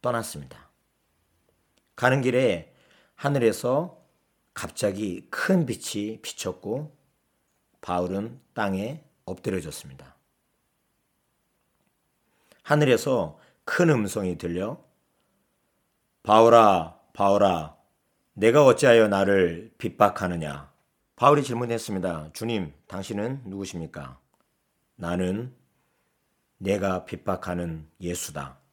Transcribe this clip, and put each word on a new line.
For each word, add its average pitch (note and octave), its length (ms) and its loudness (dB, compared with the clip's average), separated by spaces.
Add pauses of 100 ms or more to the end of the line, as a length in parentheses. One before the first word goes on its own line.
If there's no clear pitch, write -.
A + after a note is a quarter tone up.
떠났습니다. A2+ 680 -6 (1300)
가는 C3 260 2
길에 A#2+ 520 0 (420)
하늘에서 C3+ 880 -2 (520)
갑자기 G2 760 -6
큰 F3+ 360 0
빛이 A2 560 -8
비쳤고 - 720 -10 (880)
바울은 F#2+ 580 -6 (140)
땅에 G#2+ 500 -4 (220)
엎드려졌습니다. D#2+ 920 -10 (2500)
하늘에서 C3 760 2 (240)
큰 - 260 2
음성이 G2+ 480 -2
들려 F#2 460 -8 (1400)
"바울아, G#2 760 6 (140)
바울아, G2 640 2 (580)
내가 A#2 320 4
어찌하여 A#2 420 6
나를 G2 680 0
핍박하느냐?" E2+ 920 -2 (440)
바울이 C#3+ 280 4
질문했습니다. G#2+ 880 -6
"주님, G#2 400 -6 (140)
당신은 A2 580 -10
누구십니까?" E2+ 720 -12 (760)
"나는 F#2 600 -6 (1040)
내가 F#2+ 480 -4
핍박하는 F2 840 -8 (100)
예수다. D2 580 -10 (160)